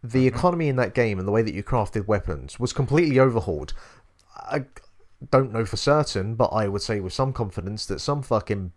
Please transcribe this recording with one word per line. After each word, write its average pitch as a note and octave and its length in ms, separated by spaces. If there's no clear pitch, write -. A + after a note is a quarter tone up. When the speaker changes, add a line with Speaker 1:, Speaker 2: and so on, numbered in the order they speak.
Speaker 1:
the B2+ 240
Speaker 2:
Mm-hmm. A#2 100
Speaker 1:
economy E3+ 320
in C3 80
that B2 180
game A2 240
and F#2 100
the G2+ 40
way A2+ 100
that A2 120
you G2 80
crafted G#2+ 440
weapons E2+ 520
was B2 140
completely C#3+ 460
overhauled. A2+ 540
I C#3+ 280
don't C3 220
know A2+ 120
for G#2 120
certain, A2+ 580
but A2+ 120
I G#2+ 220
would G2+ 140
say G#2+ 180
with F#2 120
some C3 200
confidence G2+ 540
that D#2+ 140
some C#3+ 220
fucking G2+ 540